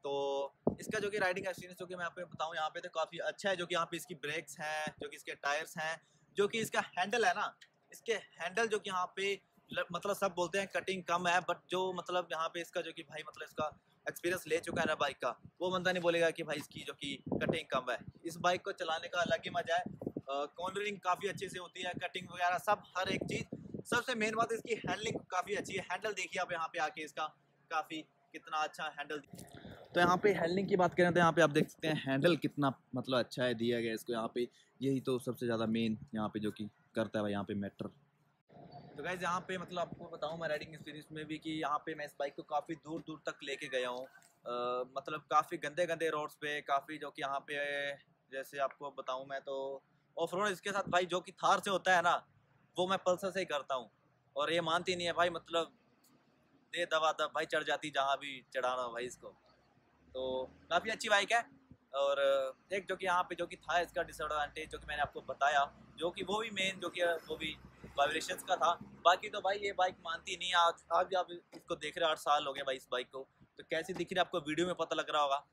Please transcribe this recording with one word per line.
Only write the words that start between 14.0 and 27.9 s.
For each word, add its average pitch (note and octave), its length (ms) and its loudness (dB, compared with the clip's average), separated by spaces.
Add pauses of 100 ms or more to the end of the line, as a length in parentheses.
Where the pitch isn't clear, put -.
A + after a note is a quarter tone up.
experience F3 400 -2
ले D#3 120 0
चुका E3+ 220 -4
है D#3+ 60 2
ना D#3 80 2
bike D3 220 0
का, - 240 -4 (200)
वो F3 100 0
बंदा F3+ 220 2
नहीं F3+ 100 0
बोलेगा E3+ 280 4
कि E3 120 -6
भाई D3+ 140 -4
इसकी - 240 -10
जो C#3 120 -10
कि C#3 220 -6 (140)
cutting D#3 420 0
कम B2+ 200 0
है। A2+ 80 0 (260)
इस E3 120 -8
bike F3+ 280 2
को G3 80 -4
चलाने E3 360 -4
का F3+ 120 -2
अलग E3 240 2
ही - 60 -6
मज़ा E3+ 240 0
है। F3+ 80 2
अ, - 600 -6 (120)
cornering G3 420 -4
काफ़ी F3+ 300 2
अच्छे F#3 200 -4
से F3 100 -8
होती F3+ 240 -10
है, F3+ 100 -2 (100)
cutting F3+ 280 -6
वगैरह F3 280 2
सब G#3 240 2 (160)
हर F#3+ 100 0
एक - 160 -2
चीज़। - 320 -4 (340)
सबसे A#3+ 240 2
main A3 200 0
बात A3+ 180 2
इसकी A3+ 220 -2
handling G3+ 460 -2 (100)
काफ़ी F3+ 240 0
अच्छी D#3 180 -4
है। F#3+ 180 -4
Handle G3 220 -2
देखिए F#3 300 -4
आप F3+ 100 -2
यहाँ E3 160 -2
पे E3+ 100 -6
आके D#3 240 -2
इसका D#3 220 -6 (460)
काफ़ी D#3 260 -2 (360)